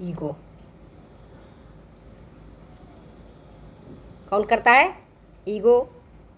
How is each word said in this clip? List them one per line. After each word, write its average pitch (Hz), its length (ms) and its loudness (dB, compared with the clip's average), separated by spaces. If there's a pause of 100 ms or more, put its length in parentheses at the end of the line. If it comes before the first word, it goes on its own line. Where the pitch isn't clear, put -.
ईगो। 156 340 -8 (4000)
कौन 208 140 -2
करता 226 280 2
है? 302 220 4 (540)
Ego 233 440 0 (460)